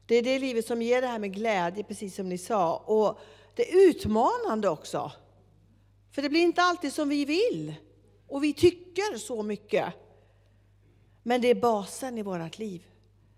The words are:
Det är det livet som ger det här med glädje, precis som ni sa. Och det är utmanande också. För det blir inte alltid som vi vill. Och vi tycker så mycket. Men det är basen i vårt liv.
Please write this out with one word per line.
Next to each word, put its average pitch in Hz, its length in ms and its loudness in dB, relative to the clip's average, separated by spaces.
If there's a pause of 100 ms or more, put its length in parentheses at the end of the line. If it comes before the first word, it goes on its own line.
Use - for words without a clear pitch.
Det 233 100 2
är 240 80 4
det 262 160 0
livet 247 280 -4
som 233 140 -2
ger 240 200 2
det 262 60 -2
här 233 120 -4
med 202 140 -6
glädje, 202 500 -2
precis 202 320 -12
som 190 140 -6
ni 180 80 -4
sa. 180 400 0
Och 214 420 0 (360)
det 240 160 -2
är 370 180 10
utmanande 226 800 0
också. 151 420 -4 (1000)
För 277 100 -4
det 285 80 -2
blir 311 120 2
inte 349 200 4
alltid 349 320 0
som 302 160 -2
vi 285 160 0
vill. 269 500 -2 (520)
Och 277 160 -4
vi 294 100 0
tycker 359 640 0
så 220 260 -8
mycket. 202 500 -2 (1300)
Men 240 180 0
det 240 60 2
är 240 80 4
basen 233 640 -4
i 220 40 -6
vårt 175 360 -8
liv. 202 280 -10 (520)